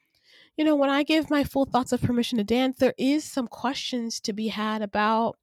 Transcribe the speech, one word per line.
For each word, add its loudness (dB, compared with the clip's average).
you 0
know, 6
when 2
I 2
give 2
my 2
full 0
thoughts 0
of 0
Permission 0
to 0
Dance, 0
there 2
is 2
some -6
questions -6
to -4
be -4
had -2
about 0